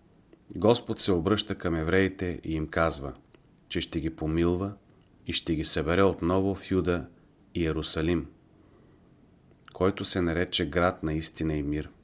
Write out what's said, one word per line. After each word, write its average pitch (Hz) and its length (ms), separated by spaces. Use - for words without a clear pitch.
Господ 107 440
се - 120
обръща 95 440
към 82 200
евреите 90 680
и 80 100
им 78 140
казва, 76 460
че 90 120
ще - 180
ги 78 100
помилва 85 640
и 85 60
ще - 220
ги 78 100
събере 85 380
отново 95 520
в - 160
Юда 87 360
и 87 60
Иерусалим, 80 680
който 95 320
се - 160
нарече 85 480
град 87 340
на 78 100
истина 78 420
и 73 80
мир, 73 280